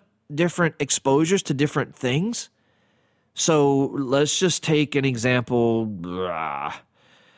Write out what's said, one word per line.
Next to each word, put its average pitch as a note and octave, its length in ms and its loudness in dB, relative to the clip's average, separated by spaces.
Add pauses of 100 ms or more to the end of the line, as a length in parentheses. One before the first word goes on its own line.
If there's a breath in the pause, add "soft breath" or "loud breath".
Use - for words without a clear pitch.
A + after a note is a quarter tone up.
(320)
different E3 460 0
exposures D#3 680 2
to D3+ 100 -2
different C#3 420 -2
things. D#3+ 540 -2 (840)
So C#3 520 2
let's C#3 520 0
just F3+ 240 0
take D3+ 320 0
an C#3 100 0
example. A#2+ 800 0
Blah. E2+ 880 -6 (640 soft breath)